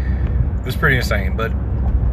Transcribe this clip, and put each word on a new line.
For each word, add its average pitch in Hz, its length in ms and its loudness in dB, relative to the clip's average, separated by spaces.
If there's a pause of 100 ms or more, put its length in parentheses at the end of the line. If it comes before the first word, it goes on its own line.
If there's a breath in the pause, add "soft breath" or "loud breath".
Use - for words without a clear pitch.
(640 loud breath)
it's - 120 -2
pretty 143 200 2
insane. 101 400 0
But, 110 160 -2 (600)